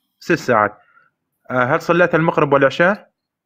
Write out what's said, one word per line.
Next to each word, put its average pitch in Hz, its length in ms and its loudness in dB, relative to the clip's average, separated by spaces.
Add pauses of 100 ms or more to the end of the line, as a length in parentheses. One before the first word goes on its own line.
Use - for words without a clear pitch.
(200)
ست - 140 -4
ساعات. 110 440 0 (720)
آه، 123 120 -2
هل 151 180 -2
صليت 170 340 0
المغرب 156 380 0
والعشاء؟ 156 560 0 (360)